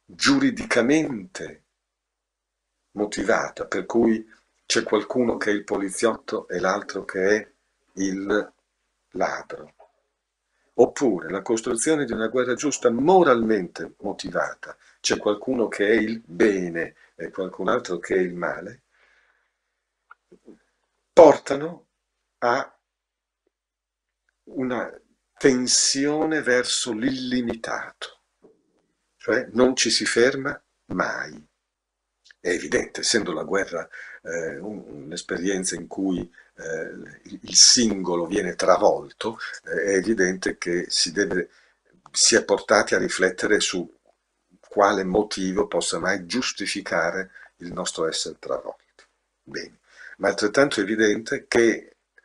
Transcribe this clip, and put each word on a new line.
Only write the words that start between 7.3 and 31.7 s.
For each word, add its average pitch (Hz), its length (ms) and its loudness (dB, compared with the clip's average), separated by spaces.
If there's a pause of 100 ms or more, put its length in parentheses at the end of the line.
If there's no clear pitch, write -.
è 104 160 -6 (420)
il 98 580 -2 (580)
ladro, 78 640 -6 (1000)
oppure 110 560 2
la 98 120 -4
costruzione 123 600 -2
di 113 80 -6
una 110 160 -2
guerra 123 260 0
giusta 123 360 0
moralmente 117 1080 2
motivata, 87 800 -6 (240)
c'è - 180 0
qualcuno 107 500 0
che 101 200 0
è 113 60 6
il 110 300 0
bene 87 680 0 (200)
e 80 160 -12
qualcun 95 380 -6
altro 107 300 -2
che 104 160 -4
è 92 60 4
il 90 140 -2
male, 82 480 -8 (2250)
portano 151 760 6 (520)
a 127 380 -2 (1700)
una 123 560 -6 (360)
tensione 143 1080 2
verso 123 500 0
l'illimitato, 123 1300 -6 (960)
cioè 120 360 -2
non 127 220 4
ci 120 160 0
si - 140 0
ferma 135 560 2 (260)
mai. - 600 -6 (920)